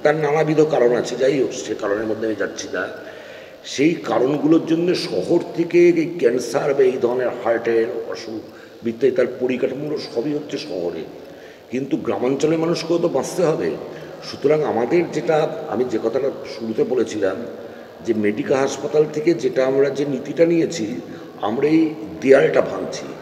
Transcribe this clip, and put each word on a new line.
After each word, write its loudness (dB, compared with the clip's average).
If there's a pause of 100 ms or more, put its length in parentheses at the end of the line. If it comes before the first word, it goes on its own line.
তার 6
নানাবিধ 2
কারণ 4
আছে, -2
যাই 2
হোক 0
সে -6
কারণের 0
মধ্যে -4
আমি -2
যাচ্ছি -6
না। -4 (760)
সেই 2
কারণগুলোর 2
জন্য 2
শহর 0 (180)
থেকে 2 (100)
এই 2 (100)
ক্যান্সার 2
বা 4
এই 4
ধরনের 2 (140)
হার্টের 2 (240)
অসুখ, -10 (420)
বৃত্তাই 2
তার 2 (140)
পরিকাঠামোগুলো -2 (180)
সবই -2
হচ্ছে -6
শহরে, -6 (680)
কিন্তু -2
গ্রামাঞ্চলের 0
মানুষকেও 0
তো 2
বাঁচতে -2
হবে। 0 (640)
সুতরাং 2
আমাদের 2
যেটা, 0 (220)
আমি 0
যে -2
কথাটা 0 (300)
শুরুতে -2
বলেছিলাম 0 (680)
যে 0
মেডিকা 0
হাসপাতাল 0
থেকে 2
যেটা 0
আমরা 2
যে -2
নীতিটা 0
নিয়েছি, 0 (400)
আমরা 0
এই 4 (280)
দেয়ালটা 6
ভাঙছি -6 (160)